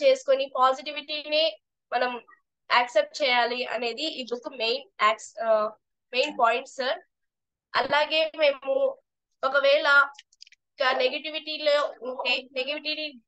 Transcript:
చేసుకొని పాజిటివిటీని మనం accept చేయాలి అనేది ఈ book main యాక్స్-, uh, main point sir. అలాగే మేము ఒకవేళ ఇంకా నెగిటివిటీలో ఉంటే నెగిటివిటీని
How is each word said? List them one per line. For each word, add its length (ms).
చేసుకొని 540
పాజిటివిటీని 1000
మనం 280
accept 520
చేయాలి 420
అనేది 400
ఈ 180
book 340
main 280
యాక్స్-, 420
uh, 280
main 260
point 300
sir. 300
అలాగే 640
మేము 360
ఒకవేళ 440
ఇంకా 440
నెగిటివిటీలో 800
ఉంటే 540
నెగిటివిటీని 720